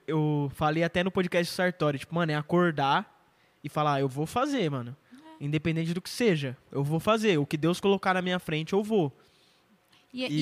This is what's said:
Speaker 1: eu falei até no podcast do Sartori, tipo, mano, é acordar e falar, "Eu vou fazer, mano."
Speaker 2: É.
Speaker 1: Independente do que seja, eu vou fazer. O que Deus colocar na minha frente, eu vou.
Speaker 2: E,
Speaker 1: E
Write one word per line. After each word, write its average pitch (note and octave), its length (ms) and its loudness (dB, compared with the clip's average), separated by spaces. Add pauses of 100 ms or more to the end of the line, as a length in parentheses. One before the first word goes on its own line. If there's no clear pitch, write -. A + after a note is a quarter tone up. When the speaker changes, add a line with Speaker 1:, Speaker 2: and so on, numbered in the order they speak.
Speaker 1:
eu D3+ 480 0
falei D#3 280 0
até F3+ 200 0
no F#3+ 80 -2
podcast F3+ 400 0
do - 40 -10
Sartori, D#3 440 0
tipo, - 160 -10
mano, E3 160 0
é D3+ 40 -2
acordar D#3 840 0 (420)
e D3 60 -12
falar, D3+ 300 2
"Eu C#3 80 0
vou C#3 180 -4
fazer, B3 460 0
mano." B2 240 -8 (180)
Speaker 2:
É. C4+ 320 -16
Speaker 1:
Independente D#3+ 480 -2
do F3 80 -4
que - 80 -16
seja, D3 480 0 (140)
eu C#3+ 120 -2
vou D#3 160 0
fazer. G#3+ 380 2
O C#3+ 80 2
que D#3+ 120 -2
Deus E3 240 0
colocar F#3+ 320 2
na F#3 80 0
minha F3+ 180 -2
frente, D#3 340 -4
eu G3+ 80 2
vou. G#3 340 0 (960)
Speaker 2:
E, B3+ 120 -8
Speaker 1:
E D3+ 180 -2